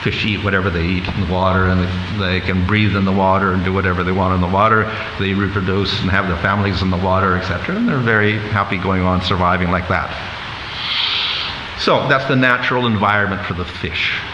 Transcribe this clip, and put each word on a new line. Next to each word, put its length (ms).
fish 220
eat 180
whatever 260
they 160
eat 220
in 200
the 60
water, 320
and 160
they, 200
they 60
can 200
breathe 300
in 100
the 60
water 420
and 120
do 80
whatever 300
they 80
want 220
in 80
the 120
water. 320
They 140
reproduce 680
and 80
have 180
their 100
families 440
in 80
the 80
water, 380
et 100
cetera. 300
And 120
they're 100
very 400
happy 400
going 240
on, 200
surviving 500
like 180
that. 200
So 280
that's 200
the 80
natural 500
environment 600
for 80
the 120
fish. 540